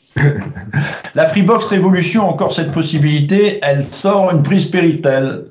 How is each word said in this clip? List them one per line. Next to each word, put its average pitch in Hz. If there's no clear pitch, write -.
<laughs> 120
La 165
Freebox 202
Révolution 185
a 190
encore 165
cette 147
possibilité, 156
elle 143
sort 196
une 156
prise 190
Péritel. 143